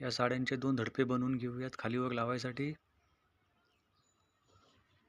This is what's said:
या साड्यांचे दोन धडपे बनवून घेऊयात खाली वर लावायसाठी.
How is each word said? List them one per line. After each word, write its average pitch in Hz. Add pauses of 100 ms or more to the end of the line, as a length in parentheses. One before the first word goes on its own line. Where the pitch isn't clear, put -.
या 131
साड्यांचे 123
दोन 131
धडपे 120
बनवून 127
घेऊयात 123
खाली 117
वर 127
लावायसाठी. 123 (2250)